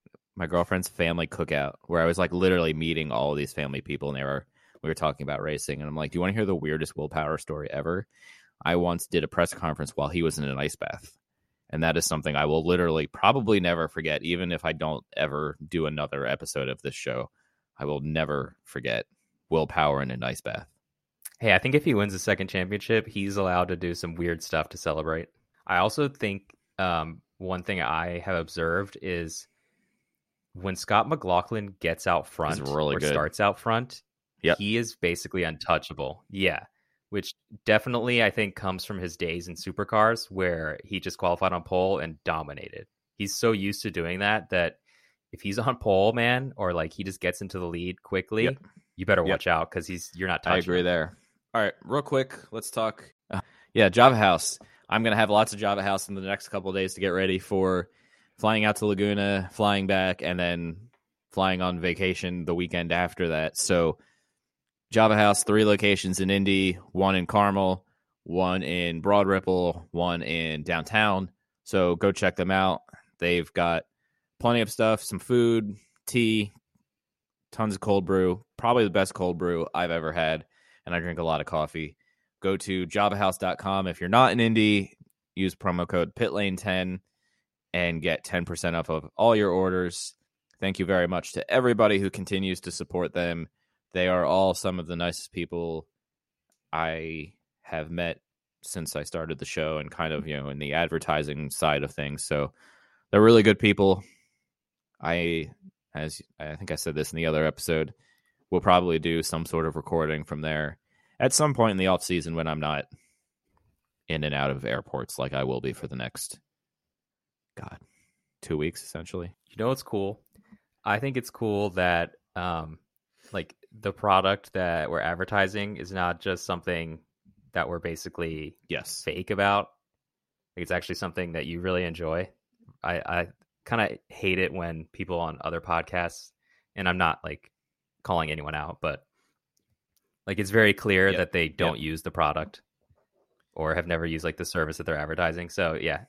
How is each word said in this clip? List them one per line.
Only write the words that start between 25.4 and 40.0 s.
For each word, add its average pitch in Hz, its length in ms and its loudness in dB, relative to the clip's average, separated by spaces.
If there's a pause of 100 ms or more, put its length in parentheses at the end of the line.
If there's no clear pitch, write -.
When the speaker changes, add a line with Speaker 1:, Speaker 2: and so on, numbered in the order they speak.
Speaker 2:
I 92 120 2
also 110 300 2
think, 101 460 -6 (240)
um, 82 420 -2 (180)
one 92 240 -6
thing 95 180 -4
I 82 380 -2
have 90 180 -4
observed 85 640 -2
is 85 460 -6 (1080)
when 95 240 -8
Scott 107 320 2
McLaughlin 101 720 -2
gets 82 260 -2
out 85 200 2
front 78 340 -4
Speaker 1:
He's 69 140 -6
really 73 220 2
Speaker 2:
or - 40 -2
Speaker 1:
good. 76 80 0
Speaker 2:
starts 76 320 0
out 101 180 2
front, 117 440 -4 (400)
Speaker 1:
Yep. 82 160 4
Speaker 2:
he 104 180 0
is 117 200 -4
basically 87 480 -2
untouchable. 78 840 -4
Yeah, 95 360 -2 (460)
which 101 240 -6 (300)
definitely 120 580 2
I 104 80 4
think 101 260 -4
comes 92 280 -6
from 101 140 -10
his 90 180 -8
days 85 320 -6
in 85 60 -12
supercars 107 760 0